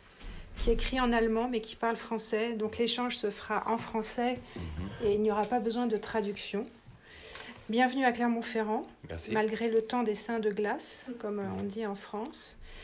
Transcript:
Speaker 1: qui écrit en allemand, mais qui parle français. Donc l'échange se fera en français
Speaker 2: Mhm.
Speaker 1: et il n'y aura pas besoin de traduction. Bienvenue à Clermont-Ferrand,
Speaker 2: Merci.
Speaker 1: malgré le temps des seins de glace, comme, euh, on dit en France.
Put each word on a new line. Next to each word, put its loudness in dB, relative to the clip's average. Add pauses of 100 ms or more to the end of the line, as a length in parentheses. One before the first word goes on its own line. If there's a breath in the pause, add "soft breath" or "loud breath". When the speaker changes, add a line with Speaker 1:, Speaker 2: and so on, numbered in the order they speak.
(580 loud breath)
Speaker 1:
qui 4
écrit 2
en 4
allemand, 4
mais 0
qui -8
parle 2
français. -2
Donc -2
l'échange 2
se 0
fera -2
en 4
français 0 (180)
Speaker 2:
Mhm. -4
Speaker 1:
et 6
il 4
n'y 4
aura 4
pas 2
besoin 2
de 2
traduction. -2 (1040 loud breath)
Bienvenue 4
à 6
Clermont-Ferrand, 2 (260)
Speaker 2:
Merci. -8
Speaker 1:
malgré 2
le 4
temps 0
des 2
seins -2
de 2
glace, -2 (140)
comme, -4
euh, -4
on -2
dit -4
en -2
France. -8 (260 loud breath)